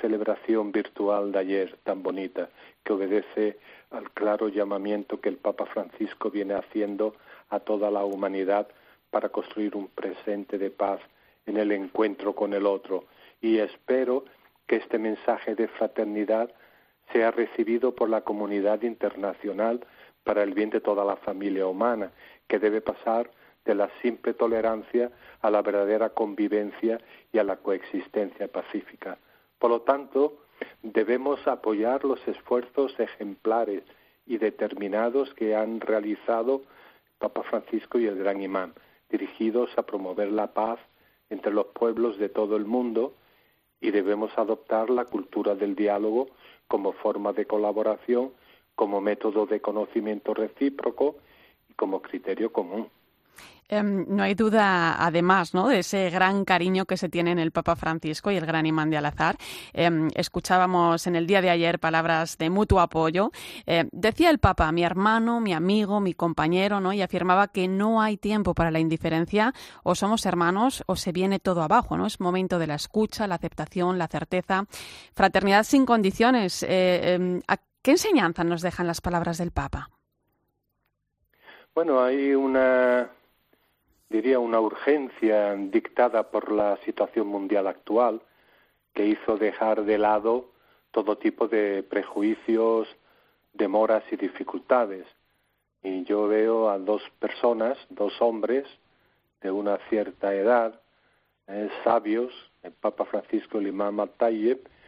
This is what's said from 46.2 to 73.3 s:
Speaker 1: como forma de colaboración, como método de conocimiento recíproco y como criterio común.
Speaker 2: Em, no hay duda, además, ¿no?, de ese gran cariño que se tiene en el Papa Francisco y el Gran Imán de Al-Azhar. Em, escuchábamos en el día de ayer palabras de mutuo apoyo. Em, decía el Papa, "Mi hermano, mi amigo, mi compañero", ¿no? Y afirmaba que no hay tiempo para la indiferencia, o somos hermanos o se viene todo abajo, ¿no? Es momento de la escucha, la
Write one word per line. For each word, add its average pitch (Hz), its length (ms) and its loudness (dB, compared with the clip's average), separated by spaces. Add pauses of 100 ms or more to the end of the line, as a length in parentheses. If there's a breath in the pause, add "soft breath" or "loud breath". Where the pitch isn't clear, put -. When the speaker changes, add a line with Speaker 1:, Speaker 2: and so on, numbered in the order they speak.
Speaker 1:
como 98 240 -2
forma 104 400 -2
de 101 140 -2
colaboración, 107 840 -2 (420 soft breath)
como 101 260 0
método 104 460 0
de 104 140 -2
conocimiento 107 720 -4
recíproco 135 840 -2 (540 soft breath)
y - 40 -20
como 95 280 -2
criterio 104 500 -4
común. 101 360 -4 (800 loud breath)
Speaker 2:
Em, 202 380 0
no 196 140 0
hay 196 120 2
duda, 202 600 4 (100)
además, 170 480 4
¿no?, 185 160 2
de 233 120 4
ese 190 280 0
gran 190 380 2
cariño 185 400 2
que 185 100 -2
se 170 140 -4
tiene 170 220 0
en 175 60 2
el 165 120 0
Papa 170 260 0
Francisco 160 540 -4
y 196 60 2
el 160 100 -2
Gran 160 180 0
Imán 160 240 2
de 156 80 2
Al-Azhar. 147 400 0 (380 loud breath)
Em, 160 400 2
escuchábamos 180 920 2
en 175 100 0
el 170 100 0
día 190 160 4
de 180 80 4
ayer 170 280 2
palabras 165 600 0
de 160 100 0
mutuo 196 320 4
apoyo. 165 500 2 (360 loud breath)
Em, 165 260 2
decía 220 380 4
el 302 80 4
Papa, 175 340 2
"Mi 170 120 2
hermano, 220 580 2
mi 202 100 0
amigo, 202 480 2
mi 185 140 0
compañero", 180 640 2
¿no? 190 140 0
Y 202 80 0
afirmaba 185 460 2
que 185 200 0
no 214 320 2
hay 214 160 2
tiempo 202 380 0
para 170 160 2
la 160 100 0
indiferencia, 165 720 0 (300 loud breath)
o 180 120 2
somos 208 300 0
hermanos 185 640 0
o 190 100 -2
se - 160 -4
viene 190 260 0
todo 175 240 0
abajo, 165 360 2
¿no? 185 80 0
Es - 140 -6
momento 185 380 0
de 160 100 -2
la 147 80 -4
escucha, 214 500 -2
la 185 80 -2